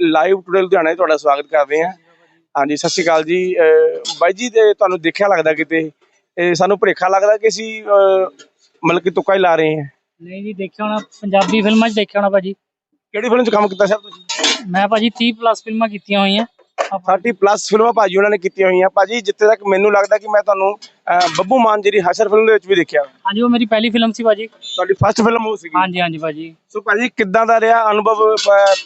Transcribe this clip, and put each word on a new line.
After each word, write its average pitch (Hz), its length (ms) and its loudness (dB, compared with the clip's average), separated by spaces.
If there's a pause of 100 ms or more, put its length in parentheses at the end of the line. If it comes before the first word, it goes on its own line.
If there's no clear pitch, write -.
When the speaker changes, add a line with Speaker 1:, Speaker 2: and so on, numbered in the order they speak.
Speaker 1:
ਲਾਈਵ 170 400 0
ਟੂਡੇ 180 200 -2
ਲੁਧਿਆਣਾ 175 320 0
'ਚ 170 40 -10
ਤੁਹਾਡਾ 160 200 0
ਸਵਾਗਤ 143 300 -2
ਕਰਦੇ 147 360 0
ਹਾਂ। 180 80 -4 (680)
ਹਾਂਜੀ, 143 180 -2
ਸਤਿ 165 140 -4
ਸ਼੍ਰੀ 180 140 -4
ਅਕਾਲ 160 200 0
ਜੀ। 185 360 -2
ਅਹ, 160 400 4 (220)
ਬਾਈ 175 120 4
ਜੀ, 233 160 -6
ਤੇ 214 240 4
ਤੁਹਾਨੂੰ 185 280 -2
ਦੇਖਿਆ 165 260 0
ਲੱਗਦਾ 160 260 2
ਕਿਤੇ, 156 380 -4 (460)
ਇਹ 175 160 0
ਸਾਨੂੰ 185 260 0
ਭੁਲੇਖਾ 180 280 0
ਲੱਗਦਾ 196 300 2
ਕਿ 208 100 -2
ਅਸੀਂ, 220 360 -6
ਅਹ, 196 600 2 (400)
ਮਤਲਬ 170 160 0
ਕਿ 175 80 -4
ਤੁੱਕਾ 180 240 -2
ਹੀ 196 60 2
ਲਾ 180 160 2
ਰਹੇ 156 200 0
ਹਾਂ। 147 100 -6 (360)
Speaker 2:
ਨਹੀਂ 185 220 -16
ਜੀ, 214 100 -12
ਦੇਖਿਆ 196 320 -12
ਹੋਣਾ, 214 140 -6 (220)
ਪੰਜਾਬੀ 196 400 0
ਫਿਲਮਾਂ 220 280 2
'ਚ 220 40 -6
ਦੇਖਿਆ 202 280 -2
ਹੋਣਾ 202 80 0
ਭਾਜੀ। 196 240 -2 (580)
Speaker 1:
ਕਿਹੜੀ 220 180 -4
ਫਿਲਮ 247 140 2
'ਚ 220 60 -2
ਕੰਮ 208 180 2
ਕੀਤਾ 190 180 -2
ਸਰ 202 120 2
ਤੁਸੀਂ? 202 280 -20 (440)
Speaker 2:
ਮੈਂ 190 180 0
ਭਾਜੀ 220 220 0
ਤੀਹ 233 240 -2
plus 226 320 -2
ਫਿਲਮਾਂ 226 240 -4
ਕੀਤੀਆਂ 202 300 -4
ਹੋਈਆਂ। 196 260 0 (520)
Speaker 1:
ਥਰਟੀ 190 340 -2
ਪਲੱਸ 196 380 0
ਫਿਲਮਾਂ 220 240 2
ਭਾਜੀ 196 240 0
ਉਹਨਾਂ 202 120 2
ਨੇ 208 80 0
ਕੀਤੀਆਂ 190 300 -2
ਹੋਈਆਂ। 185 220 2
ਭਾਜੀ, 202 320 -2
ਜਿੱਥੇ 202 260 0
ਤੱਕ 214 200 2
ਮੈਨੂੰ 196 260 2
ਲੱਗਦਾ 202 240 2
ਕਿ 208 100 -18
ਮੈਂ 208 160 0
ਤੁਹਾਨੂੰ, 196 340 -2
ਅਹ, - 500 -2 (100)
ਬੱਬੂ 190 220 0
ਮਾਨ 214 220 2
ਜੀ 196 100 0
ਦੀ 208 80 0
ਹਸ਼ਰ 185 300 0
ਫਿਲਮ 214 160 2
ਦੇ 220 80 4
ਵਿੱਚ 202 140 0
ਵੀ 190 80 0
ਦੇਖਿਆ। 156 280 0
Speaker 2:
ਹਾਂਜੀ, 196 380 -6
ਉਹ 240 80 2
ਮੇਰੀ 240 160 0
ਪਹਿਲੀ 220 240 0
ਫਿਲਮ 226 220 0
ਸੀ 220 120 -8
ਭਾਜੀ। 220 240 0
Speaker 1:
ਤੁਹਾਡੀ - 460 -4
ਫਸਟ 208 280 0
ਫਿਲਮ 226 260 0
ਉਹ 214 100 -4
ਸੀਗੀ? 165 220 -6
Speaker 2:
ਹਾਂਜੀ, 180 220 -2
ਹਾਂਜੀ 165 160 -4
ਭਾਜੀ। 160 380 -10 (140)
Speaker 1:
ਸੋ 208 120 -12
ਭਾਜੀ, 208 280 -2
ਕਿੱਦਾਂ 220 360 -2
ਦਾ 220 140 2
ਰਿਹਾ 226 320 2
ਅਨੁਭਵ, 214 440 2
ਅਹ, 196 400 4 (100)